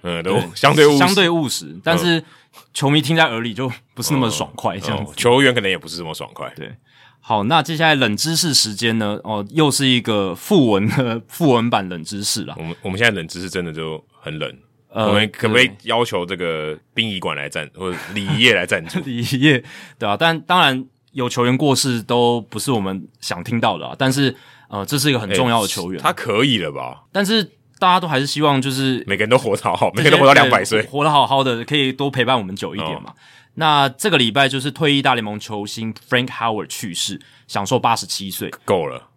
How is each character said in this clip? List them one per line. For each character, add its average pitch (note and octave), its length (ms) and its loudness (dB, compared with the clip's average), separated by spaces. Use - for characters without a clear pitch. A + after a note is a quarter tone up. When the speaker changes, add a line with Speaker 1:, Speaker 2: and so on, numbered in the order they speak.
Speaker 1:
嗯， E2+ 220 -4
对， F#2 100 0
Speaker 2:
对， G2+ 100 2
Speaker 1:
相 C#3 200 4
对 D3 120 8
务 D3+ 40 8
实。 C#3+ 60 4
Speaker 2:
相 F3+ 180 4
对 F#3 140 4
务 E3 180 0
实， D#2+ 360 -8
但 E3 140 2
是 E3+ 240 2
球 C#3 160 0
迷 D3+ 100 4
听 D3 160 0
在 D#3+ 100 6
耳 A2+ 160 -2
里 A#2 120 -6
就 B2 180 -4
不 - 80 -10
是 A2+ 100 -4
那 C#3+ 80 2
么 A#2+ 100 2
爽 - 260 -6
快， F#2 220 -4
Speaker 1:
嗯。 G2 40 -8
Speaker 2:
这 D#2 60 -8
样 C#2 180 -4
子。 D2 60 -12
Speaker 1:
哦， - 40 -20
球 A#2+ 260 4
员 C3 120 6
可 A#2+ 80 0
能 G2 80 -2
也 F2+ 80 0
不 E2 100 -14
是 D#2+ 80 -12
这 F2 80 -10
么 D#2+ 100 -10
爽 D2 200 -10
快。 B1+ 220 -10
Speaker 2:
对。 C2+ 200 -14
好， G#2+ 220 0
那 D3 200 2
接 D#3+ 140 -6
下 D#3+ 80 2
来 D#3 100 4
冷 A2+ 220 2
知 D#3+ 180 -2
识 D#3+ 180 0
时 A2 220 0
间 A2+ 220 0
呢？ G#2 260 -2
哦， G#2 280 -6
又 D3+ 200 2
是 C3+ 160 0
一 B2 140 4
个 G2 340 0
副 C#3 360 4
文 G2 180 4
的， A#2 380 -2
副 D3+ 260 2
文 A#2 160 2
版 G#2+ 180 0
冷 F2 160 -10
知 G2+ 180 -8
识 G2+ 220 -4
啦。 D2+ 140 -10
Speaker 1:
我 D#2+ 60 -10
们， E2 180 -8
我 G#2 80 -6
们 F#2 80 -4
现 A#2 100 2
在 A2+ 40 4
冷 F2+ 160 -6
知 F2+ 120 -12
识 F2+ 100 -8
真 F2+ 140 -6
的 E2+ 80 -8
就 D#2 320 -10
很 D#2 200 -10
冷。 C#2+ 120 -6
Speaker 2:
呃， A2+ 180 -2
Speaker 1:
我 G#2 60 2
们 G#2 180 0
可 - 160 -4
不 G#2+ 60 2
可 B2 80 6
以 B2+ 60 6
Speaker 2:
对。 G2+ 160 -10
Speaker 1:
要 A#2 200 0
求 F#2+ 220 -2
这 F#2 100 -6
个 D#2 420 -4
殡 A2+ 160 -2
仪 F#2+ 120 -8
馆 E2+ 160 -4
来 C#2+ 100 -8
赞-， D2+ 260 -8
或 F#2 160 -8
者 F2 80 -6
礼 G2+ 140 -6
仪 C#3+ 120 0
业 A#2+ 140 6
来 F2+ 120 2
赞 F2+ 200 -2
助？ A#2+ 180 -8
Speaker 2:
<laughs> C3+ 40 -10
礼 A#2+ 180 -4
仪 A#2+ 140 -2
业， C3+ 240 2
对 A2 100 -4
啊， G#2 100 0
但 E3 240 0
当 F3+ 180 0
然 C3+ 260 2
有 B2 160 -4
球 A#2+ 160 0
员 B2 120 2
过 C#3 160 2
世 B2 300 0
都 A#2+ 380 2
不 G#2+ 180 -12
是 A#2+ 120 -4
我 A#2+ 80 0
们 F#2+ 280 -6
想 F2+ 200 -8
听 A#2 180 -4
到 A2 180 0
的 D2+ 100 -10
啊， - 100 -12
但 C3+ 140 0
是， C3+ 240 0
呃， G2+ 180 -8
这 C#3+ 140 -2
是 C#3 100 0
一 C#3 40 2
个 B2 60 0
很 G#2+ 140 -6
重 B2 160 2
要 A#2 120 2
的 G2+ 60 0
球 F#2 260 -6
员。 D#2+ 80 -8
Speaker 1:
哎， - 20 -4
他 F3 80 0
可 A2+ 320 -2
以 C3+ 140 2
了 D#2+ 140 -4
吧？ B1+ 320 -12
Speaker 2:
但 G3 120 0
是 A3 160 0
大 F3+ 120 4
家 - 80 4
都 F3 80 -4
还 C#3 120 0
是 C#3 80 -2
希 D3 140 -4
望 C#3+ 200 4
就 C3+ 80 -2
是 C3 380 -2
Speaker 1:
每 G2 100 0
个 F#2+ 40 -2
人 G#2+ 80 0
都 B2 80 6
活 A#2+ 180 0
得 - 80 -6
好 F2+ 120 0
好， F#2+ 200 2
Speaker 2:
这 A2+ 80 0
些， - 0 -
Speaker 1:
每 - 0 -
个 D3 60 4
人 D#3+ 100 6
都 F3 60 6
活 - 20 -
到 C#3 60 10
两 B2+ 160 6
百 G#2+ 140 4
岁。 G#2+ 180 2
Speaker 2:
对， G#2+ 60 -10
活 C#3+ 160 -2
得 D#3 60 2
好 D3 160 4
好 C#3 160 2
的， A#2+ 220 -2
可 D3 120 -4
以 C3+ 160 0
多 C#3 200 -4
陪 C3 120 0
伴 B2+ 140 2
我 A2 60 -4
们 F#2 100 -8
久 F#2 220 -8
一 - 20 -6
点 D#2+ 140 -4
嘛。 G#1+ 100 -18
Speaker 1:
哦。 - 40 -20
Speaker 2:
那 D3 340 2
这 D#3+ 200 -4
个 E3+ 80 4
礼 A#2+ 140 2
拜 C3+ 180 4
就 C3+ 100 -4
是 C3 120 -4
退 D3 220 0
役 C#3 60 2
大 C#3 140 2
联 A#2+ 100 -2
盟 G#2 160 -8
球 G#2 240 -8
星 A2 300 -8
Frank B2 160 2
Howard A2+ 400 -4
去 - 260 -10
世， G2 300 -6
享 G2+ 160 -4
受 B2 140 0
八 A#2 180 2
十 G2+ 120 -6
七 G2 240 -8
岁。 F2+ 200 -8
Speaker 1:
够 F2+ 220 2
了。 B1+ 300 -14